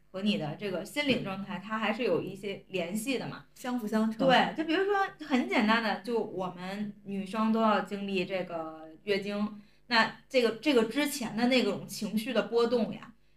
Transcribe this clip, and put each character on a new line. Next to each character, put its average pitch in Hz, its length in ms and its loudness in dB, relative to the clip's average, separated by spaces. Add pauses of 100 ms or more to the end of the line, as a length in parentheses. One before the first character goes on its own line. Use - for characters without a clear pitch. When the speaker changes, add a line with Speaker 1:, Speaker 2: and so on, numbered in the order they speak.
(100)
Speaker 1:
和 190 100 -8
你 202 160 0
的 151 220 -4
这 208 100 -6
个 175 160 -4
心 294 220 -4
理 254 160 2
状 196 200 -6
态， 180 220 -8
它 220 140 -4
还 214 140 0
是 220 100 -4
有 185 180 2
一 190 140 -8
些 196 340 -8
联 180 260 -4
系 226 220 -2
的 180 120 -6
嘛。 - 160 -12 (100)
Speaker 2:
相 247 240 -6
辅 214 80 -4
相 220 240 2
成。 269 160 0
Speaker 1:
对， 226 300 6
就 320 80 -2
比 320 100 0
如 381 100 2
说 403 100 2 (320)
很 285 220 2
简 294 160 2
单 226 180 4
的， 202 180 -2
就 233 200 -2
我 185 280 -4
们 190 440 -8 (120)
女 196 200 -6
生 220 280 0
都 226 100 4
要 208 180 4
经 196 260 -6
历 190 200 0
这 185 160 -4
个 160 380 -8 (240)
月 202 160 0
经， 202 400 -4 (260)
那 226 300 4 (120)
这 254 140 4
个， 220 140 4
这 294 180 2
个 220 100 6
之 285 240 0
前 208 280 -6
的 240 100 2
那 254 160 4
种 180 240 -2
情 208 320 -4
绪 240 140 -2
的 208 100 4
波 233 240 2
动 233 260 0
呀， - 200 -14 (240)